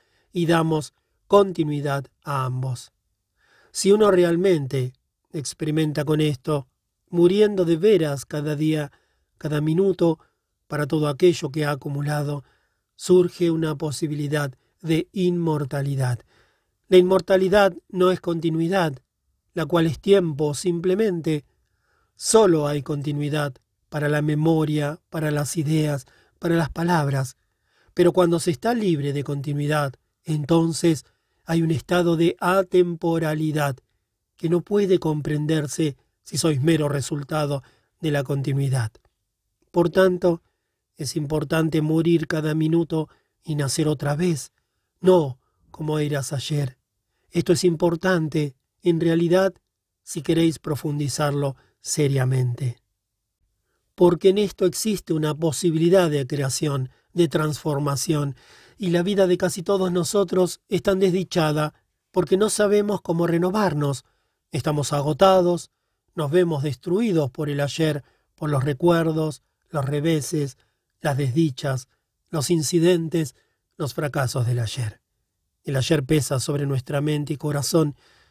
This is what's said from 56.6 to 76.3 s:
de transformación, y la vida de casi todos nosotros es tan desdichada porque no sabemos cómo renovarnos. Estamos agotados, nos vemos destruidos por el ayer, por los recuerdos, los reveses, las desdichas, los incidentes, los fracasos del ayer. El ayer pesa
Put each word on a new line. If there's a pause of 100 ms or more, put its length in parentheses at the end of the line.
de
transformación, (420)
y
la
vida
de
casi
todos
nosotros
es
tan
desdichada (380)
porque
no
sabemos
cómo
renovarnos. (460)
Estamos
agotados, (440)
nos
vemos
destruidos
por
el
ayer, (320)
por
los
recuerdos, (280)
los
reveses, (440)
las
desdichas, (420)
los
incidentes, (420)
los
fracasos
del
ayer. (640)
El
ayer
pesa